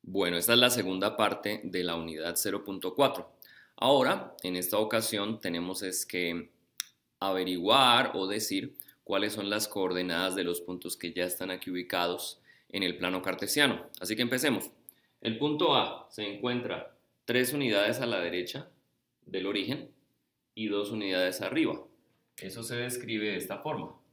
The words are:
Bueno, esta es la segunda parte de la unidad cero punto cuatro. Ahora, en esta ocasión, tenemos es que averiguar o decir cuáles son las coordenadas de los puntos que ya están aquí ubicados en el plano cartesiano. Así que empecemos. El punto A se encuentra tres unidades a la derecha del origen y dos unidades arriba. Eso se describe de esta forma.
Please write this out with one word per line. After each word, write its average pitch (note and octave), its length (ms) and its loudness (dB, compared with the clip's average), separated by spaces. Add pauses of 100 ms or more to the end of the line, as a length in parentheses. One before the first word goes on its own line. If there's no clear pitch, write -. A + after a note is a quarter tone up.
Bueno, F2+ 340 2
esta F2+ 160 2
es A#2+ 60 8
la B2 120 8
segunda G2 460 0
parte G#2 480 0
de F2+ 180 -2
la E2+ 140 -2
unidad E2 400 -6
cero G2+ 280 -2
punto F#2+ 300 -6
cuatro. C3 380 2 (440)
Ahora, C3 680 4
en F2+ 140 -2
esta F2+ 220 0
ocasión, A2 640 0
tenemos F2+ 420 -4
es F#2 240 -4
que E2+ 440 -2 (680)
averiguar G2 960 4
o F#2+ 120 0
decir G#2 500 -2 (260)
cuáles G2+ 300 0
son G2+ 180 -4
las G#2+ 180 0
coordenadas F#2 680 0
de F#2+ 100 0
los F2 160 0
puntos F2+ 360 -8
que F2 160 -8
ya F2+ 120 0
están F#2 260 -4
aquí F#2 200 -8
ubicados F2+ 680 -2 (280)
en G2 140 -2
el F2 140 0
plano F2+ 260 -2
cartesiano. G2 640 0 (140)
Así G2+ 160 -2
que B2 60 0
empecemos. B2 480 0 (500)
El A2 180 -2
punto D3 360 2
A - 360 0
se G#2+ 120 -8
encuentra G#2 720 -4 (300)
tres B2 280 2
unidades A2+ 480 2
a B2 60 0
la G2+ 140 0
derecha F2+ 480 -4 (560)
del F#2 220 -4
origen G#2 440 -4 (640)
y A2 140 -4
dos G2+ 220 0
unidades G2 500 0
arriba. A#2 420 0 (540)
Eso A2+ 260 -10
se A#2+ 140 -6
describe A2+ 500 -2
de G2 100 0
esta G2+ 220 -6
forma. C#3 360 -6 (180)